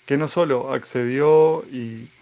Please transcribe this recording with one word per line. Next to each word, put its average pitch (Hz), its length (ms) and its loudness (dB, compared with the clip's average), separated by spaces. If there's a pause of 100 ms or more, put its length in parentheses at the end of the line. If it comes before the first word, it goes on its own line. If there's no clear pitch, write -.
que 139 100 0
no 151 120 0
solo 135 440 0
accedió 147 920 2
y, 117 440 -12 (140)